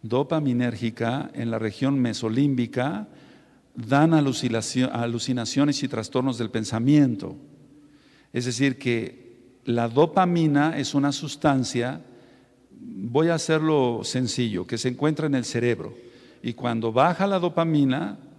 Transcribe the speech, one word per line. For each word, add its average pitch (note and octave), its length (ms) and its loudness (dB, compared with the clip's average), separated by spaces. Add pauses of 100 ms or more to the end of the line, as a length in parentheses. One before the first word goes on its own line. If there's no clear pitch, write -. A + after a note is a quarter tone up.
dopaminérgica B2 1300 -2
en A#2 160 -6
la A2+ 100 -4
región C3 380 -2
mesolímbica B2+ 1080 0 (640)
dan C#3+ 400 4
alucinacio-, B2+ 760 0
alucinaciones A#2+ 920 0
y B2 60 -4
trastornos B2+ 500 -2
del A2+ 120 -4
pensamiento. A#2 880 2 (960)
Es B2 120 -2
decir, B2+ 320 0
que - 460 -4 (420)
la A#2 220 0
dopamina D#3+ 920 4
es - 160 -4
una C#3+ 200 2
sustancia, C3+ 880 -2 (720)
voy A#2+ 580 -2
a E3 60 2
hacerlo D3+ 680 0
sencillo, A2+ 640 -2
que A#2 100 -6
se B2+ 120 -2
encuentra D3+ 380 -2
en C#3 80 0
el B2 100 -2
cerebro. A#2 500 -2 (460)
Y A#2 120 -6
cuando A2+ 380 -4
baja E3 340 2
la G3 140 0
dopamina D3+ 800 0 (200)